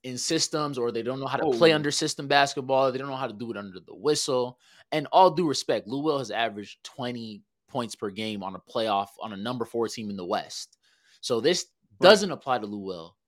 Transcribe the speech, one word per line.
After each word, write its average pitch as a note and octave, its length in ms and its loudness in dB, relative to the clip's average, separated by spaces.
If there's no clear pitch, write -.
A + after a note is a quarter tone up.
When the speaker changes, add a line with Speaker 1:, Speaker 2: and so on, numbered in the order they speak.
Speaker 1:
in B2+ 120 -10
systems D3+ 600 -2
or A#2+ 140 0
they A2+ 100 -4
don't B2+ 160 -4
know C3+ 80 -6
how C3 120 -2
to D3+ 200 0
play E3 140 8
Speaker 2:
Oh. - 20 6
Speaker 1:
under D3 160 0
system D3 380 -4
basketball. C3+ 640 4
They C3 60 -6
don't C#3 100 -8
know C3 80 -8
how C3 100 -6
to A2+ 60 -8
do A2+ 180 -10
it G2+ 60 -6
under F#2+ 240 -12
the - 160 -20
whistle. B2+ 640 0
And D3 180 -2
all F3+ 220 8
due D#3+ 160 0
respect, A2+ 400 -2
Lou C3+ 100 -4
Will D3 200 0
has A2+ 120 -6
averaged G#2 540 -4
twenty A#2 580 -10
points A#2 300 -6
per G#2 140 -6
game G#2 340 -6
on F#2+ 100 -8
a F2+ 60 -12
playoff, G#2 480 0
on G#2+ 120 -10
a G2 40 -10
number A#2 280 -4
four A#2 240 -2
team G#2+ 200 -8
in G2+ 80 -8
the F#2 80 -8
West. F2 540 -6
So A#2 200 -2
this F3 260 2
Speaker 2:
Right. F3+ 120 10
Speaker 1:
doesn't G3+ 200 6
apply B2+ 300 -2
to G#2+ 80 -8
Lou G#2 100 -8
Will. F2 380 -10